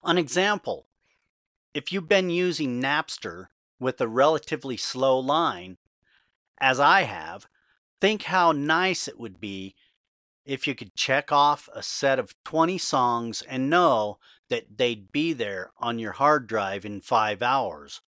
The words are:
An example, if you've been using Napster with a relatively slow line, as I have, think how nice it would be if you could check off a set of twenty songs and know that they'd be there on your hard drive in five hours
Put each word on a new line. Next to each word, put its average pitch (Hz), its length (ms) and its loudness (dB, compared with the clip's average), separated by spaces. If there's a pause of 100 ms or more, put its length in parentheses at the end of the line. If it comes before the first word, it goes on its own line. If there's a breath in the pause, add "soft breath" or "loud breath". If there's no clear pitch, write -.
An 175 140 2
example, 175 680 -2 (840)
if - 180 -8
you've 175 180 -6
been 190 200 4
using 160 520 -2
Napster 131 680 -4 (320)
with 127 220 -2
a 123 60 0
relatively 135 680 0
slow 131 400 0
line, 135 600 -2 (840)
as 131 200 4
I 165 240 6
have, 95 440 -10 (540)
think 202 220 0
how 175 280 4
nice 156 560 0
it - 120 -14
would 101 200 -14
be 98 340 -10 (720)
if 139 220 -4
you 135 80 -2
could 107 180 -16
check - 380 0
off 143 420 4
a 107 80 -12
set 135 380 0
of 110 240 -6
twenty 165 340 0
songs 120 680 0
and 131 260 -4
know 131 500 2 (300 soft breath)
that 113 280 -8
they'd 117 340 -2
be 160 200 -2
there 101 460 -6
on 117 200 -4
your 113 140 -6
hard 139 360 2
drive 101 380 -4
in 104 140 -8
five 107 420 0
hours 120 680 -4